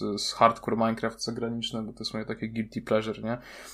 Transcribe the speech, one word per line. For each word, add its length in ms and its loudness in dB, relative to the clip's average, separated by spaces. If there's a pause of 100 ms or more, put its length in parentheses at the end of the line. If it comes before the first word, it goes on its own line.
(180)
z 140 -2
Hardcore 440 6
Minecraft 480 0
zagraniczne, 580 -2
bo 100 -8
to 60 -14
jest 160 -6
moje 120 -4
takie 220 -4
guilty 340 -2
pleasure, 400 2
nie? 160 -2 (360)